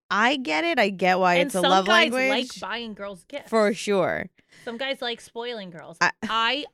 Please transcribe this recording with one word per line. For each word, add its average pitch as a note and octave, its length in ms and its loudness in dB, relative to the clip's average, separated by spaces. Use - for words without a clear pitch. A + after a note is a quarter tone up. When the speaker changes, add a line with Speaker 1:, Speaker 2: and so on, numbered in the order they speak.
Speaker 1:
I A3+ 260 2
get D4+ 280 -2
it. E4+ 140 0
I G#3+ 120 4
get F#3 280 2
why F3+ 180 4
Speaker 2:
And F3 100 4
Speaker 1:
it's C4+ 80 -8
a F#3+ 80 0
Speaker 2:
some F3+ 80 4
Speaker 1:
love F#3+ 160 4
Speaker 2:
guys A#3+ 260 4
Speaker 1:
language. C4 180 0
Speaker 2:
like B3 300 -4
buying A3 340 -8
girls G3+ 340 -14
gifts. - 220 -14
Speaker 1:
For G#3+ 240 4
sure. D#3 520 0
Speaker 2:
Some A#3 120 -10
guys C4+ 260 -6
like A#3+ 180 -6
spoiling A#3 500 -12
girls. D#3 300 -18
Speaker 1:
I F3 100 2
Speaker 2:
I A3+ 460 0